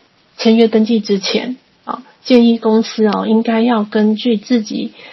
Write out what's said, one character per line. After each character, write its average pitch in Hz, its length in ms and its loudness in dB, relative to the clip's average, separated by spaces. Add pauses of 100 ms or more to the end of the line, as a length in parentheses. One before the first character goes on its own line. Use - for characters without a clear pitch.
(360)
签 226 200 2
约 226 120 4
登 220 160 2
记 226 160 0
之 208 180 -2
前， 240 380 -6 (280)
啊， - 180 -12 (200)
建 240 240 4
议 226 120 2
公 226 240 0
司 220 240 -2
哦， 190 200 -2
应 226 160 0
该 226 200 0
要 233 200 0
根 214 320 0
据 226 220 -2
自 240 240 -2
己 - 320 -8 (200)